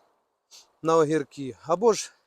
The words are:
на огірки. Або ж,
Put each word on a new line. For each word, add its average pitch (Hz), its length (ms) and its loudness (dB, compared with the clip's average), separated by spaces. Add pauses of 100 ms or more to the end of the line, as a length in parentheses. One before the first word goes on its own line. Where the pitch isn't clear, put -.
(800)
на 160 160 2
огірки. 143 680 -2
Або 180 280 2
ж, - 200 -8 (140)